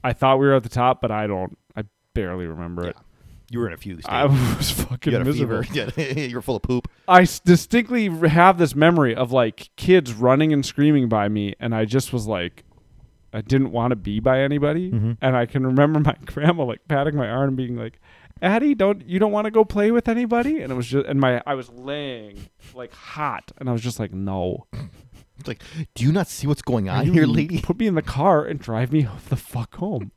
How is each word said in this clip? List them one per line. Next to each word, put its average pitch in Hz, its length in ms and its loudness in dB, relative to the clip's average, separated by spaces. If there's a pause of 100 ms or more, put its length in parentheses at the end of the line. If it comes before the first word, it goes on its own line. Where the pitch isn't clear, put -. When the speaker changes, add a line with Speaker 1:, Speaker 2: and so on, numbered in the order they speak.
Speaker 1:
I 123 100 0
thought 135 260 4
we 139 80 4
were 139 80 6
at 127 80 2
the - 60 -12
top, 123 320 0
but 113 100 -2
I 107 160 -4
don't, 92 300 -6 (180)
I 107 80 -8 (300)
barely 90 340 -4
remember 85 360 -8
Speaker 2:
Yeah. 87 80 -4
Speaker 1:
it. - 40 -12 (560)
Speaker 2:
You 117 80 -6
were 117 80 -2
in 85 60 -8
a - 40 -16
fugue 90 240 -14
state. - 100 -10
Speaker 1:
I 127 140 0
<laughs> 131 320 2
was - 140 -4
fucking - 400 -4
Speaker 2:
You 120 80 2
had 127 80 0
a - 20 0
Speaker 1:
miserable. 120 340 -2
Speaker 2:
fever. 123 320 -6
<laughs> 160 60 -4
Yeah, 139 240 -4
you 123 120 -8
were 113 40 -8
full 123 140 -4
of - 80 -8
poop. 123 240 -2 (200)
Speaker 1:
I 185 160 8
s-, - 160 0
distinctly 220 720 2
r-, 165 200 0
have 175 280 4
this 160 180 2
memory 151 380 4
of, 123 180 -2
like, 120 440 0
kids 170 380 4
running 135 400 4
and 139 120 0
screaming 143 440 2
by 104 200 0
me, 104 300 -2
and 117 160 -4
I 110 100 0
just 127 280 -2
was 113 120 -4
like, 90 380 -6 (680)
I 110 100 -8
didn't 135 300 0
wanna 120 240 0
be 101 240 -6
by 131 220 2
anybody. 147 500 -2
Speaker 2:
Mm-hmm. 113 200 0 (100)
Speaker 1:
And 131 160 0
I 120 80 2
can 131 220 -2
remember 143 320 4
my 147 200 2
<laughs> - 60 -20
grandma, 160 380 0
like, 117 240 -8
patting 147 280 -2
my 123 140 -2
arm 135 200 0
and 131 80 -4
being 123 180 -4
like, 113 240 -10 (440)
"Addie, 233 320 2
don't, 196 320 0
you 175 100 -2
don't 208 140 2
wanna 214 180 -2
go 220 160 4
play 208 260 0
with 233 160 2
anybody?" 240 540 0
And 135 100 -8
it 127 40 -4
was 123 120 -4
just, 135 200 0
and 139 120 0
my, 127 280 2
I 139 80 -2
was 127 160 -10
laying, 123 680 -12 (380)
like, 123 180 -16
hot, - 640 -8
and 135 120 -8
I - 20 0
was 117 100 -2
just 120 180 -6
like, 104 140 -6
"No." 95 540 -4 (720)
Speaker 2:
It's 147 80 -16
like, - 160 -12 (320)
"Do 117 80 -4
you 139 80 4
not 180 160 0
see - 180 -10
what's 143 160 -2
going 110 280 -2
Speaker 1:
Are 92 100 0
Speaker 2:
on 131 80 0
Speaker 1:
you 180 40 2
Speaker 2:
here, 165 120 6
Speaker 1:
n-, 120 100 2
Speaker 2:
lady?" 156 280 -2
Speaker 1:
put - 180 -4
me 226 80 0
in 185 80 0
the 156 80 0
car 151 420 2
and - 140 -8
drive 120 320 -4
me 147 160 2 (100)
<laughs> - 120 -18
the 135 60 0
fuck - 420 -8
home. 143 400 -6